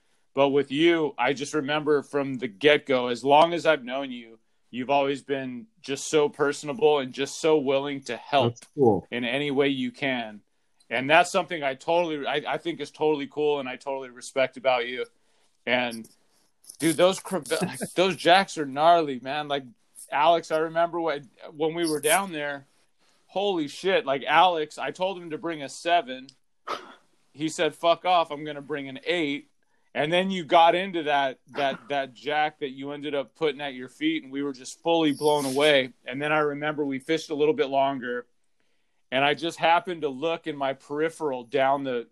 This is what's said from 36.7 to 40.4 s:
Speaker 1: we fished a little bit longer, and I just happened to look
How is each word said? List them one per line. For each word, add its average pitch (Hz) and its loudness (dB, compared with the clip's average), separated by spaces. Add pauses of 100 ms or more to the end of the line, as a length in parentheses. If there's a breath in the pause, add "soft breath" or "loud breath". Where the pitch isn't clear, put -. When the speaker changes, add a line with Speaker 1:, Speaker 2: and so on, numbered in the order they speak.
Speaker 1:
we 139 -4
fished 160 -4
a 160 -2
little 147 2
bit 135 0
longer, 135 -2 (840)
and 135 2
I 147 2
just 160 -6
happened 170 2
to 147 -2
look 156 -4